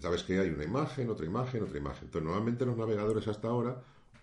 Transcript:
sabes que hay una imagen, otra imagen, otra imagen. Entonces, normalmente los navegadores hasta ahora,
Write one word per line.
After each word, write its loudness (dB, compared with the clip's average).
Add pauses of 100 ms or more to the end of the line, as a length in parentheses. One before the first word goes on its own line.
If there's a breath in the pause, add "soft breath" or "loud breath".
sabes 0
que 2
hay 4
una -2
imagen, 0
otra -2
imagen, 0
otra -4
imagen. -6
Entonces, -2
normalmente 2
los 2
navegadores 2
hasta -2
ahora, 0 (400 loud breath)